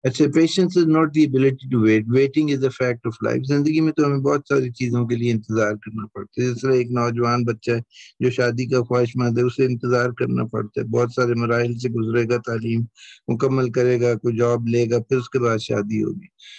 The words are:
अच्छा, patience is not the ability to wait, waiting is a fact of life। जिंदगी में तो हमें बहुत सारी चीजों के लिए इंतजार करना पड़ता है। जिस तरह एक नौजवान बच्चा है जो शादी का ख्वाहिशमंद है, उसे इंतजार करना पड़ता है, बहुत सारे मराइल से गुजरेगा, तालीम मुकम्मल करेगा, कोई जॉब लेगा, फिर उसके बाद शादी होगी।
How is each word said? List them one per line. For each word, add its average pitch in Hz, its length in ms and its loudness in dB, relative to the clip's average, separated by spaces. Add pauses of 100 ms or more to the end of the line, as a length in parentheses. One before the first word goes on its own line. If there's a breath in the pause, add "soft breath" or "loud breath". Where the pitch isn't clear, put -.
अच्छा, 127 200 2
patience 165 520 2
is 170 100 4
not 156 200 4
the 151 200 4
ability 131 480 0
to 110 80 4
wait, 110 200 4
waiting 135 420 2
is 143 140 -2
a 131 100 0
fact 123 380 -2
of 113 200 -4
life। 123 140 0
जिंदगी 143 400 0
में 156 120 2
तो 151 120 2
हमें 139 160 0
बहुत 143 200 0
सारी 131 300 0
चीजों 120 360 -2
के 120 80 0
लिए 120 160 0
इंतजार 107 420 0
करना 107 320 -10
पड़ता 104 380 -8
है। 123 100 -2
जिस 120 40 -8
तरह 131 180 0
एक 123 160 0
नौजवान 120 520 0
बच्चा 117 300 -2
है 113 100 -2 (380 loud breath)
जो 123 100 2
शादी 120 340 0
का 127 160 0
ख्वाहिशमंद 120 560 0
है, 123 60 2
उसे 127 220 0
इंतजार 123 460 0
करना 123 320 -2
पड़ता 113 380 -6
है, 113 60 -6
बहुत 120 240 0
सारे 120 220 0
मराइल 117 440 0
से 120 120 -4
गुजरेगा, 113 480 0
तालीम 117 500 -4 (420 loud breath)
मुकम्मल 131 400 0
करेगा, 120 460 2
कोई 117 180 -4
जॉब 120 340 0
लेगा, 120 320 0
फिर 127 180 -2
उसके 123 220 -4
बाद 113 200 0
शादी 107 400 -2
होगी। - 280 -6 (320 loud breath)